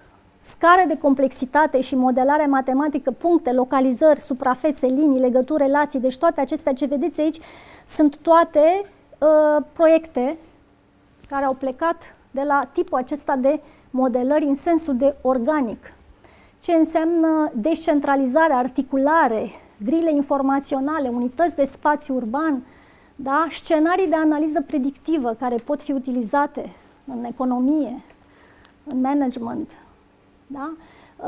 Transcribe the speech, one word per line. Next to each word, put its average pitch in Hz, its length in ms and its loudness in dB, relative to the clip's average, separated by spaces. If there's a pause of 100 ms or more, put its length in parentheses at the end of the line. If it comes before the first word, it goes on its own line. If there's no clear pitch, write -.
(380)
scară 359 500 2
de 294 100 -2
complexitate 277 840 0
și 262 140 -6
modelare 262 500 2
matematică, 269 680 -2
puncte, 320 420 0
localizări, 269 640 2
suprafețe, 254 680 -2
linii, 262 340 2
legături, 254 440 0
relații, 285 360 0
deci 254 180 -2
toate 330 240 0
acestea 285 320 -2
ce 285 120 -4
vedeți 285 360 -2
aici 320 180 -2 (480)
sunt 294 280 2
toate, 330 720 4 (340)
uh, 302 440 4 (100)
proiecte 320 640 2 (920)
care 277 160 -4
au 269 80 0
plecat 269 600 -6 (160)
de 269 100 -6
la 285 320 0
tipul 349 240 -2
acesta 277 380 -4
de 269 260 0 (280)
modelări 254 560 0
în 277 100 0
sensul 320 400 0
de 277 260 2
organic. 262 720 -2 (680)
Ce 349 140 -2
înseamnă 320 800 2
descentralizare, 294 1000 0
articulare, 262 960 0 (360)
grile 330 260 0
informaționale, 277 960 -2
unități 247 480 -2
de 277 80 0
spațiu 285 520 -2
urban, 254 480 -4 (520)
da? 277 340 -2
Scenarii 339 580 0
de 311 80 0
analiză 311 460 0
predictivă 277 800 -4
care 247 160 -4
pot 285 260 -6
fi - 100 -8
utilizate 262 840 -4 (300)
în 240 180 -10
economie, 254 800 -2 (840)
în 262 180 -6
management, 254 720 -4 (760)
da? 277 260 -10 (540)